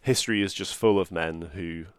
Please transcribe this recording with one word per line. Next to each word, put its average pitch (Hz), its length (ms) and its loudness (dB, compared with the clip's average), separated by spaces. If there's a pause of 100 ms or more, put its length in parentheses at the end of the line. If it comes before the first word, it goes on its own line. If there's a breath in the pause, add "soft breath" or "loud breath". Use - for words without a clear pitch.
history 117 400 2
is 98 120 0
just - 220 -8
full 104 240 6
of 92 120 0
men 82 420 -4
who 82 320 -8 (140)